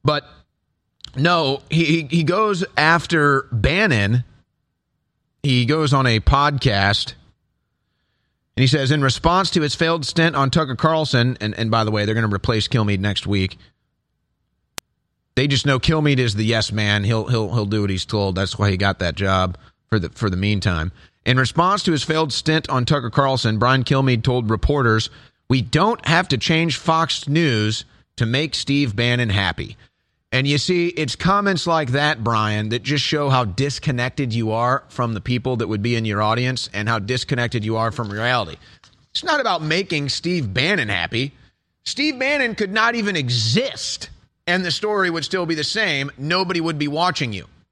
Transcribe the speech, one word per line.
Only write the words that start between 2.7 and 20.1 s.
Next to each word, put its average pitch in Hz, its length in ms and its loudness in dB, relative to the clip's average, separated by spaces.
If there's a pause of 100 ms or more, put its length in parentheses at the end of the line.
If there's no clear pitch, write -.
after 151 760 2
Bannon. 123 720 2 (1200)
He 127 220 4
goes 147 280 2
on 131 140 4
a 110 140 2
podcast, 123 920 2 (1400)
and 123 60 2
he 131 60 6
says, 135 240 2
"In 151 100 2
response 170 500 2
to 170 100 2
his 147 140 0
failed 165 300 0
stint 165 300 2
on 135 160 2
Tucker 139 240 0
Carlson," 135 680 2
and, 107 140 -4
and 113 140 -2
by 113 140 2
the 107 80 0
way, 104 140 0
they're 107 100 0
gonna 113 120 0
replace 104 400 0
Kilmeade 101 320 0
next 101 280 -4
week. 98 300 -2 (1800)
They 131 140 2
just 139 180 0
know 135 140 2
Kilmeade 147 400 2
is 117 160 0
the 107 80 0
yes 110 300 0
man. 104 300 0
He'll, 110 220 0
he'll, 110 280 -2
he'll 110 120 0
do 104 160 0
what 101 80 0
he's 95 160 -2
told. 98 300 -2
That's 95 240 -2
why 104 100 4
he 92 80 2
got 98 220 0
that 85 160 -2
job 95 420 0 (320)
for 110 80 2
the, 85 120 -2
for 110 200 -4